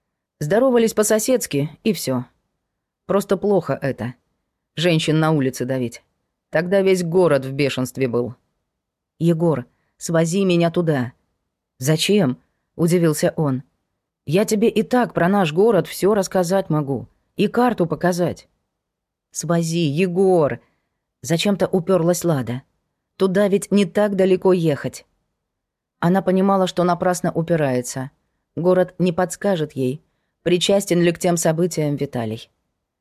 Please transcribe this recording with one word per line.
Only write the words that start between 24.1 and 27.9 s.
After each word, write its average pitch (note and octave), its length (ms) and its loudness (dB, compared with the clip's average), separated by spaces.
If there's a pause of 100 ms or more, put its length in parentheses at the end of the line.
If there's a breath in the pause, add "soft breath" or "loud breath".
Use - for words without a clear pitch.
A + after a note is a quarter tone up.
далеко F#3 380 4
ехать". D#3 520 -2 (960)
Она F3+ 220 2
понимала, F#3+ 460 2
что F3+ 160 -2
напрасно F3+ 480 0
упирается. C#3 800 -2 (440)